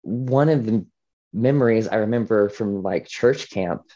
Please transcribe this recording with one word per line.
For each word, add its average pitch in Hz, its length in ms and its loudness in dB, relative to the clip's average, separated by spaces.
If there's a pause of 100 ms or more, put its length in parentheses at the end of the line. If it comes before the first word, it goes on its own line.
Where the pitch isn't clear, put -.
one 127 460 0
of 139 160 2
the 110 200 0 (480)
memories 117 540 2
I - 80 -4
remember 107 540 0
from, 101 340 -4
like, 92 240 -4
church - 420 -2
camp 90 340 -6 (120)